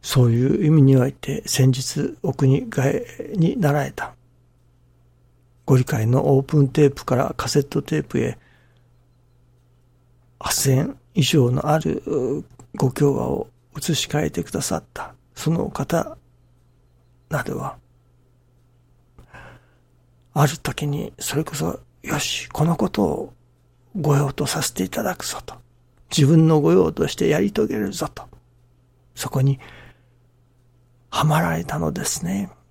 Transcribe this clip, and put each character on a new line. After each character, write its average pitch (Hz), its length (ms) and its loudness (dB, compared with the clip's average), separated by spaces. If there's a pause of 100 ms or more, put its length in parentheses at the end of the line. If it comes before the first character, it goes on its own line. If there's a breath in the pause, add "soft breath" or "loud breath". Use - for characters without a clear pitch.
そ - 240 2
う 117 80 4
い 127 300 2
う 160 40 2
意 147 40 4
味 156 120 8
に 135 140 8
お 123 100 4
い 139 60 -4
て、 - 340 -10
先 131 220 2
日 131 540 -2
お 151 100 -4
国 139 360 2
替 135 140 -4
え - 540 -4
に 175 220 2
な 147 140 2
ら 147 120 0
れ 139 80 -8
た、 - 220 -12 (1500)
ご 135 100 6
理 127 80 4
解 110 220 -2
の 135 280 2
オ 135 60 4
ー 135 40 -6
プ 151 160 2
ン 139 80 4
テ 147 200 4
ー 139 60 0
プ - 100 -16
か 127 120 0
ら - 200 -2
カ - 120 -6
セ 147 120 2
ッ - 40 -4
ト - 180 -4
テ 151 180 -4
ー 139 40 -6
プ - 140 -4
へ、 120 200 -4 (2000 soft breath)
八 - 160 -6
千 135 420 0 (180)
以 160 80 2
上 123 280 4
の 135 180 -2
あ 156 100 2
る - 240 -2 (720)
ご 127 160 0
経 143 240 2
話 113 120 -4
を - 220 -4 (280)
移 156 180 -2
し - 140 -4
替 156 180 -2
え - 40 -2
て 170 140 -6
く - 60 -14
だ - 100 -6
さ - 180 -4
っ - 140 -10
た - 220 -14 (200)
そ - 160 -4
の 165 200 -2
方 - 480 -4 (1120)
な 143 120 -4
ど - 160 -8
は、 - 180 -10 (2500 loud breath)
あ 151 120 4
る 156 120 -2
時 - 280 -8
に 143 320 -6
そ - 180 -6
れ 156 80 -2
こ - 100 -12
そ、 160 260 -6 (220)
よ 147 160 -4
し、 - 300 -6
こ - 160 -2
の 170 120 2
こ - 120 -2
と 104 160 0
を - 280 -4 (640)
御 147 200 2
用 143 160 0
と 147 140 -4
さ 156 160 -4
せ - 120 -6
て - 80 -4
い 185 80 -4
た 226 120 -6
だ 190 120 -2
く - 100 -12
ぞ - 220 -8
と、 - 80 -16 (560)
自 143 160 4
分 160 220 6
の 156 120 6
御 160 120 4
用 175 200 4
と - 140 -2
し - 80 -4
て 170 140 0
や 156 120 2
り 202 120 0
遂 214 160 0
げ - 100 -4
る 196 140 -4
ぞ - 160 -6
と、 - 200 -16 (840)
そ - 160 -8
こ 135 100 -2
に 135 200 2 (1500 loud breath)
は - 160 -2
ま 156 160 4
ら - 120 -2
れ - 120 -4
た - 140 -6
の 80 140 -2
で - 120 -6
す - 200 -6
ね。 98 260 -6 (200)